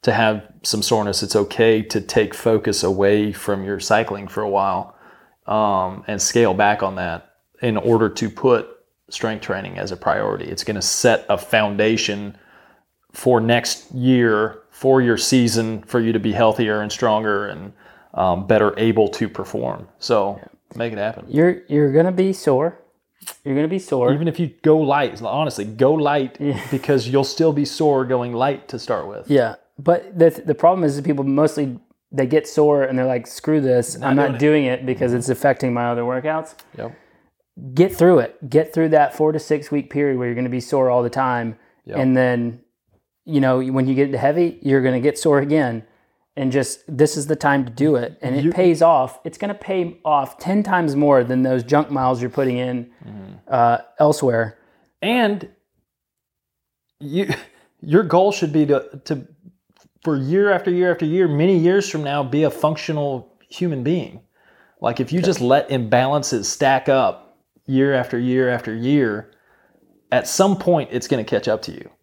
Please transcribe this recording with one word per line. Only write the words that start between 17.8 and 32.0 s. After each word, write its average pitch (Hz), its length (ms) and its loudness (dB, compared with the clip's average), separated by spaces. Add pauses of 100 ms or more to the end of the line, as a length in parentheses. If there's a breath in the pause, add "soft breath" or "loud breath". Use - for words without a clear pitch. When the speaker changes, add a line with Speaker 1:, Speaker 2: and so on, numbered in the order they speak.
Speaker 1:
um, 92 320 0
better 107 320 4
able 110 300 2
to 107 200 -4
perform. - 600 -8 (100)
So 101 400 0
Speaker 2:
Yeah. - 60 -20 (320)
Speaker 1:
make 117 160 -6
it 104 60 -10
happen. 107 300 -6
Speaker 2:
You're, 175 380 2
you're 147 260 2
gonna 170 200 2
be 190 200 0
sore. 151 460 0 (640)
You're 139 140 -4
gonna 151 100 0
be 185 140 -4
sore. 127 320 0
Speaker 1:
Even 160 160 0
if 151 100 -4
you 165 120 -2 (120)
go 156 160 4
light, 139 440 -2
honestly, 120 420 -4
go 117 300 2
light 143 440 -2
Speaker 2:
Yeah. 143 220 -4 (100)
Speaker 1:
because 131 380 0
you'll 139 160 2
still 160 280 2
be 143 120 0
sore 139 400 0
going 123 280 -2
light 135 360 -2
to 120 100 -12
start 98 300 -6
with. 104 200 -14
Speaker 2:
Yeah. 123 280 2 (240)
But 175 380 -2
the, 165 120 8 (140)
the 147 120 -2
problem 180 280 4
is 139 120 0
that 143 80 -8
people 139 200 -2
mostly, 139 540 0 (320)